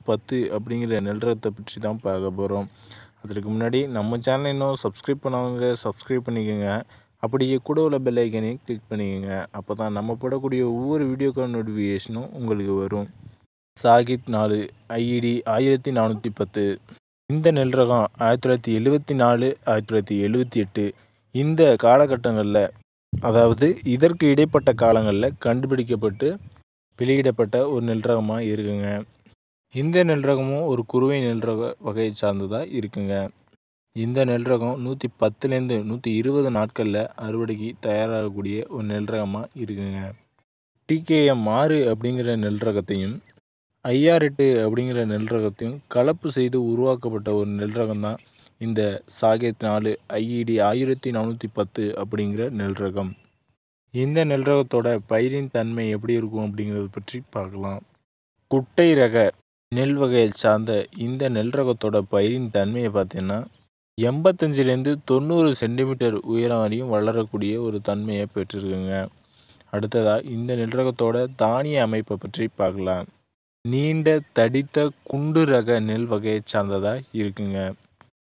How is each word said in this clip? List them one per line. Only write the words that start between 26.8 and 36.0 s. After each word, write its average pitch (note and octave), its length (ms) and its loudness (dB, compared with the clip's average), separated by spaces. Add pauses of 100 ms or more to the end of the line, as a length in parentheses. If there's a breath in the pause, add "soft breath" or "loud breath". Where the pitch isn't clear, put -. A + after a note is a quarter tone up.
வெளியிடப்பட்ட B2+ 760 2
ஒரு B2 140 0
நெல் A2+ 160 0
ரகமா A2+ 400 0
இருக்குங்க. G#2 480 -4 (840)
இந்த E3 300 2
நெல் D#3 160 2
ரகமும் C3+ 460 0
ஒரு B2 200 0
குறுவை C3+ 340 2
நெல் A#2 200 0
ரக A2+ 380 -2
வகையை A2 340 -2
சார்ந்ததா G2+ 540 -2
இருக்குங்க. G2+ 600 -4 (680)
இந்த B2 280 0
நெல் A#2+ 180 0
ரகம் B2 340 0
நூத்தி C3 320 -6 (120)
பத்துலேருந்து B2+ 640 0
நூத்தி A#2 220 -6